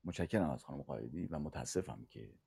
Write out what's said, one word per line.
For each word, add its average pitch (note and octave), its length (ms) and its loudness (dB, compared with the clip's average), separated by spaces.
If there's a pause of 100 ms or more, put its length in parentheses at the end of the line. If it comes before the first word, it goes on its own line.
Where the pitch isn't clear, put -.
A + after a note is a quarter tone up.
متشکرم F2 460 4
از B1+ 140 -2
خانم - 180 -6
قائدی B1+ 460 -4
و D#2 120 -2
متاسفم C#2+ 720 -2
که G#1+ 200 -12 (160)